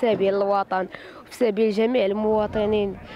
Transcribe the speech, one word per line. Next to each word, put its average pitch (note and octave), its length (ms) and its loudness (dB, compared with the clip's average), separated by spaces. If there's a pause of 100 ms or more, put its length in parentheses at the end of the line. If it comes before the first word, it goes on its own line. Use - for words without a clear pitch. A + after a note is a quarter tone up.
سبيل G3 340 2
الوطن G3 520 0 (360)
وفي - 120 -20
سبيل A3 360 2
جميع A3+ 360 2
المواطنين G#3 920 0 (180)